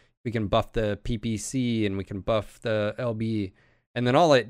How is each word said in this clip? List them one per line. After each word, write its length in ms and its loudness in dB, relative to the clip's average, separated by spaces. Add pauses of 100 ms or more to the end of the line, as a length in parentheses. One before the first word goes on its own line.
(240)
we 60 -6
can 160 -2
buff 260 0
the 300 -2
P 160 -2
P 180 -2
C 480 -2
and 140 -2
we 60 -6
can 160 -10
buff 420 -2
the 340 0
L 160 -2
B." 400 -2 (420)
And 120 -2
then 100 4
all 160 6
it 180 4